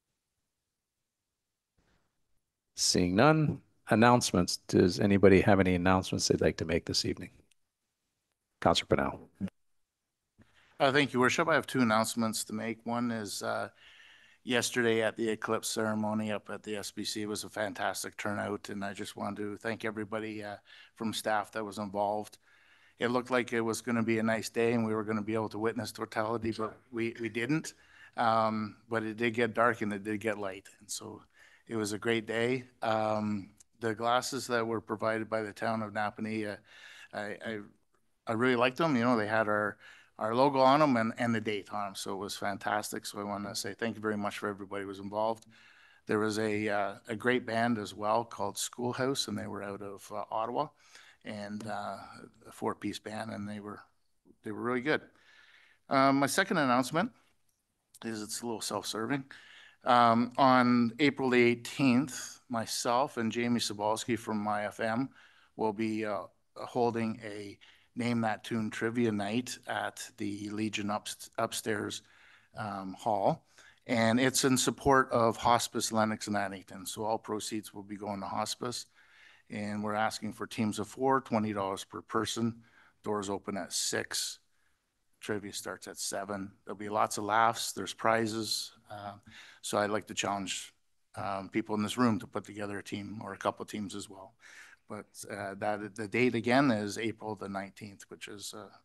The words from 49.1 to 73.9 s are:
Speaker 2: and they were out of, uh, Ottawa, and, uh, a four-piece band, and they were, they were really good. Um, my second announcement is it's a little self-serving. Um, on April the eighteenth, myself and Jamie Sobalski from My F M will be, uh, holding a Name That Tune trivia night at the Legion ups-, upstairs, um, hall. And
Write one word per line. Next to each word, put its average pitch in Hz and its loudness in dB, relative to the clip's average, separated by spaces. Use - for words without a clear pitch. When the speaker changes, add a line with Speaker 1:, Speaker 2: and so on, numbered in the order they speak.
Speaker 2:
and 104 -6
they 104 -8
were 101 -8
out 101 -8
of, 101 -14
uh, 104 -8
Ottawa, 120 -2
and, 104 -8
uh, 101 -6
a 110 -20
four-piece 104 -6
band, 107 -8
and 104 -8
they 104 -8
were, 101 -12
they 110 -8
were 104 -8
really 120 -2
good. 143 2
Um, 135 6
my 143 4
second 190 2
announcement 139 2
is 110 -4
it's 107 -8
a 120 -6
little 110 -4
self-serving. 113 -4
Um, 120 6
on 123 6
April 139 4
the 123 8
eighteenth, 120 2
myself 120 0
and 113 0
Jamie 120 2
Sobalski 107 -2
from 110 -4
My 104 -2
F 98 -8
M 117 0
will 110 0
be, 110 -2
uh, 98 -4
holding 117 -2
a 101 -12
Name 117 0
That 107 -2
Tune 110 -4
trivia 117 0
night 104 -2
at 104 -6
the 101 -6
Legion 104 -2
ups-, - -6
upstairs, 107 -2
um, 98 -8
hall. 113 0
And 113 4